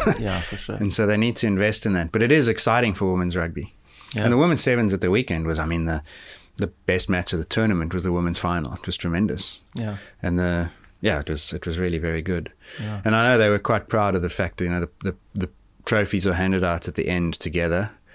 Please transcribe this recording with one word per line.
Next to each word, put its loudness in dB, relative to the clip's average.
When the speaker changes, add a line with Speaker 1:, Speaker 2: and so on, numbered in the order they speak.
Speaker 1:
<laughs> 2
Speaker 2:
Yeah, -2
for -8
sure. -8
Speaker 1:
And -2
so 2
they 2
need 2
to 0
invest 2
in 2
that. 0
But 2
it 4
is 6
exciting 2
for 0
women's 0
rugby. -4
Speaker 2:
Yeah. 0
Speaker 1:
And 4
the 4
women's 4
sevens 2
at 0
the 2
weekend 0
was, 0
I -2
mean, 0
the, -2
the -2
best 2
match 0
of 0
the -2
tournament 0
was -2
the 0
women's 0
final. -2
It -12
was -2
tremendous. -2
Speaker 2:
Yeah. -6
Speaker 1:
And 0
the, 0
yeah, 0
it -6
was, -2
it -8
was -2
really -2
very -2
good. -4
Speaker 2:
Yeah. -6
Speaker 1:
And 2
I 4
know 6
they 6
were 4
quite 0
proud 2
of 0
the 0
fact -4
that, -2
you 0
know, 0
the, -4
the, -18
the -12
trophies 0
are 2
handed 2
out -2
at -8
the -2
end 0
together. -2